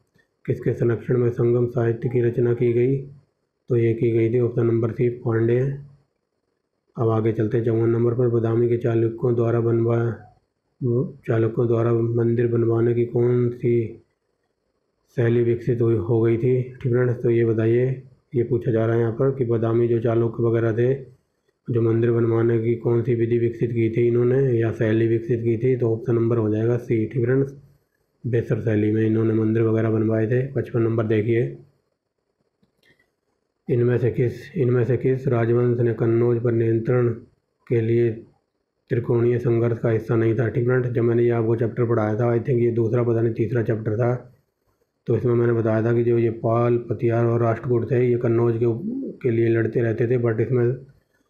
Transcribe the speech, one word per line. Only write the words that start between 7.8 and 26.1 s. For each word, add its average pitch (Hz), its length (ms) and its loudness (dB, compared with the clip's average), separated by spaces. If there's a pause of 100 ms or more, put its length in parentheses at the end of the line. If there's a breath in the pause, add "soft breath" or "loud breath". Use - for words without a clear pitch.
नंबर 117 240 2
पर, 123 140 2
बदामी 113 420 2
के 120 80 0
चालुक्यों 117 580 0
द्वारा 117 240 2
बनवा-, 117 540 0 (1120)
चालुक्यों 113 400 0
द्वारा 117 260 2
मंदिर 117 540 0
बनवाने 117 460 2
की 120 120 0
कौन 120 440 0
सी 120 540 -2 (1120)
शैली 117 260 2
विकसित 117 380 0
हुई, 113 140 2
हो 113 260 0
गई 117 160 2
थी, 127 260 2
ठीक - 280 -6
फ्रेंड्स, 123 320 0
तो 123 60 2
ये 117 160 2
बताइए, 117 580 0 (320)
ये 120 80 2
पूछा 117 280 -2
जा 110 140 2
रहा 113 100 2
है 117 60 2
यहाँ 113 120 0
पर 135 180 0
कि 127 140 -2
बदामी 117 420 0
जो 117 120 0
चालुक्य 117 440 0
वगैरह 117 300 2
थे, 120 200 0 (760)
जो 117 140 0
मंदिर 117 300 2
बनवाने 117 480 2
की 113 160 0
कौन 117 280 0
सी 120 120 0
विधि 113 220 0
विकसित 117 340 -2
की 113 180 0
थी 117 180 0
इन्होंने 123 340 2 (180)
या 113 120 0
शैली 113 360 0
विकसित 113 320 -2
की 113 180 0
थी, 131 180 0
तो 120 180 0
option 113 220 -2